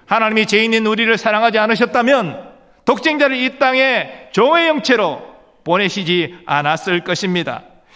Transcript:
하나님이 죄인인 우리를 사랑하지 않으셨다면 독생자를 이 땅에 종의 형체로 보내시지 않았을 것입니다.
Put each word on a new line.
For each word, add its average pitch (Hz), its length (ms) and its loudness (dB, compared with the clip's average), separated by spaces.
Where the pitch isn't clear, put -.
하나님이 220 400 0
죄인인 220 400 0
우리를 220 300 0
사랑하지 220 420 0
않으셨다면 233 920 0
독생자를 285 520 0
이 254 220 -4
땅에 262 720 0
종의 320 360 4
형체로 226 540 0
보내시지 175 800 -2
않았을 156 600 -2
것입니다. 175 580 -4